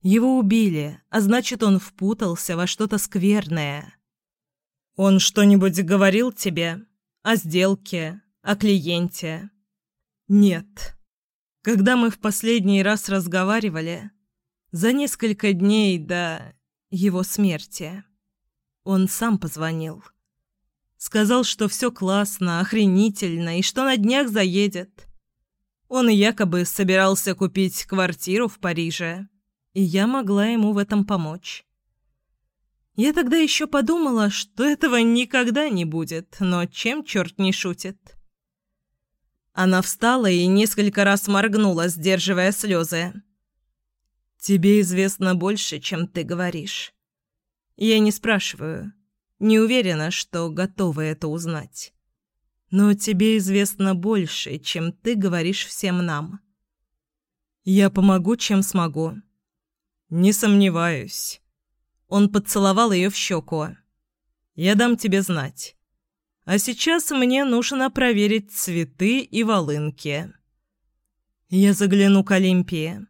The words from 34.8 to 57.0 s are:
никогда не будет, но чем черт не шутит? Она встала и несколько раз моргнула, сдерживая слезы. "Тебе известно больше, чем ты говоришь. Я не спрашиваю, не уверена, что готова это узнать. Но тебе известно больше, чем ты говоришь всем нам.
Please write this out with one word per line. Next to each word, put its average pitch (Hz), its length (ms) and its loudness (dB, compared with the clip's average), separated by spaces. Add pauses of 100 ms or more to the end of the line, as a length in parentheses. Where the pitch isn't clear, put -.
никогда 247 720 0
не 180 160 -2
будет, 165 560 -8
но 180 240 0
чем 254 400 -6
черт 180 340 -4
не 190 140 0
шутит? - 640 -10 (1400)
Она 185 280 2
встала 233 480 0
и 175 180 2
несколько 202 580 2
раз 202 240 2
моргнула, 196 580 2
сдерживая 185 640 0
слезы. 175 600 -2 (1200)
"Тебе 202 440 4
известно 185 520 0
больше, 180 460 -4
чем 165 280 -6
ты 170 160 -8
говоришь. 175 720 -8 (840)
Я 220 220 2
не 214 120 4
спрашиваю, 202 800 -4 (480)
не 220 200 4
уверена, 190 520 0
что 170 380 -6
готова 175 500 -4
это 156 300 -6
узнать. 160 640 -10 (760)
Но 202 260 4
тебе 214 420 2
известно 196 580 0
больше, 175 640 -4
чем 165 320 -6
ты 233 240 -4
говоришь 185 500 -2
всем 180 400 -4
нам. 165 360 -8 (1200)